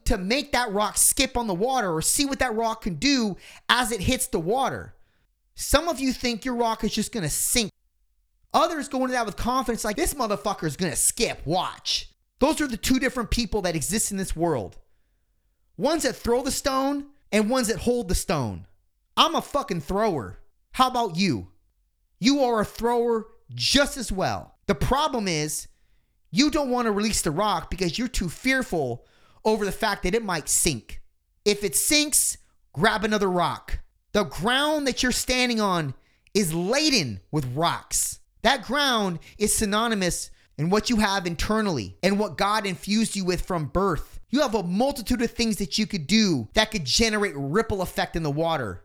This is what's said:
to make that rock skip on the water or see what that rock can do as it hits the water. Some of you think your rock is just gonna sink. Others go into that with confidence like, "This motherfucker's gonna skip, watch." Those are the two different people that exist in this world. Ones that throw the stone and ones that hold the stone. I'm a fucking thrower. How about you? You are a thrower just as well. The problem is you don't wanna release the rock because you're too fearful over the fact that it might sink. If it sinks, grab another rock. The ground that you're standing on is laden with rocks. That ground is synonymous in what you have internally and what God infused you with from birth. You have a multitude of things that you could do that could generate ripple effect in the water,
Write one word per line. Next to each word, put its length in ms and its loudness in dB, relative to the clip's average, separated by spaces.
to 120 2
make 340 -2
that 200 0
rock 260 -2
skip 380 4
on 120 -2
the 80 0
water 360 0
or 120 0
see 220 0
what 140 -2
that 160 0
rock 280 -2
can 120 -4
do 400 2
as 240 4
it 100 -2
hits 260 0
the 120 -2
water. 560 -2
Some 320 2
of 120 -2
you 140 0
think 320 -4
your 100 -2
rock 280 0
is 100 -2
just 180 -2
gonna 180 -4
sink. 420 0
Others 360 2
go 120 -2
into 120 0
that 120 0
with 120 -8
confidence 460 -2
like, 120 -2
"This 180 -2
motherfucker's 640 -4
gonna 180 -2
skip, 500 0
watch." 680 -4
Those 240 4
are 60 0
the 100 -6
two 220 2
different 320 -2
people 320 -2
that 120 -2
exist 360 -2
in 60 -6
this 180 -4
world. 420 -2
Ones 260 0
that 120 0
throw 280 0
the 80 -2
stone 560 0
and 180 4
ones 180 2
that 120 -2
hold 280 0
the 80 0
stone. 500 -2
I'm 200 6
a 60 0
fucking 400 -4
thrower. 580 -2
How 160 4
about 280 -2
you? 360 0
You 240 4
are 180 2
a 40 0
thrower 600 0
just 440 2
as 140 -6
well. 540 -4
The 100 2
problem 520 0
is 400 -4
you 180 4
don't 220 0
wanna 200 0
release 300 0
the 100 0
rock 380 0
because 300 -2
you're 80 -2
too 220 -2
fearful 760 -2
over 180 2
the 80 0
fact 320 -2
that 120 2
it 80 0
might 260 -4
sink. 520 0
If 180 4
it 120 -2
sinks, 600 2
grab 300 2
another 260 0
rock. 500 0
The 120 4
ground 640 0
that 160 -2
you're 80 2
standing 500 0
on 320 0
is 180 2
laden 720 0
with 240 -2
rocks. 640 -2
That 220 2
ground 560 0
is 160 2
synonymous 800 0
in 120 0
what 200 2
you 80 2
have 300 2
internally 760 -2
and 180 2
what 180 -2
God 280 0
infused 500 0
you 80 -4
with 180 0
from 260 -2
birth. 520 -2
You 100 2
have 120 0
a 80 2
multitude 600 0
of 80 0
things 240 0
that 240 -4
you 80 0
could 180 -6
do 480 2
that 160 2
could 160 -4
generate 500 2
ripple 460 0
effect 340 -4
in 60 -4
the 80 -2
water, 560 -2